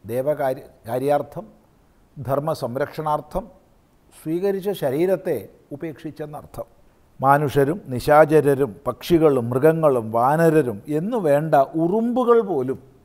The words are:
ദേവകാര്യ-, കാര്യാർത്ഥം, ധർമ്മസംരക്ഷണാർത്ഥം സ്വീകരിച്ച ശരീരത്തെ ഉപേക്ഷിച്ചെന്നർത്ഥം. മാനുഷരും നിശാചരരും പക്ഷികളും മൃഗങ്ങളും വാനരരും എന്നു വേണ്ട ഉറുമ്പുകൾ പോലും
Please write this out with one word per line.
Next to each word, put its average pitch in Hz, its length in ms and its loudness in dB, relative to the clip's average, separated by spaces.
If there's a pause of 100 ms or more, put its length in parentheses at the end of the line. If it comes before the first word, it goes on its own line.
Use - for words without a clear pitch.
ദേവകാര്യ-, 131 800 -6
കാര്യാർത്ഥം, 139 600 -4 (720)
ധർമ്മസംരക്ഷണാർത്ഥം 143 1300 -6 (760)
സ്വീകരിച്ച 185 460 -4
ശരീരത്തെ 170 800 -2 (220)
ഉപേക്ഷിച്ചെന്നർത്ഥം. 151 960 -14 (560)
മാനുഷരും 143 640 2
നിശാചരരും 139 920 4 (120)
പക്ഷികളും 139 640 2
മൃഗങ്ങളും 131 600 2
വാനരരും 135 760 2
എന്നു 170 300 -4
വേണ്ട 156 380 0
ഉറുമ്പുകൾ 226 840 2
പോലും 135 380 -4 (260)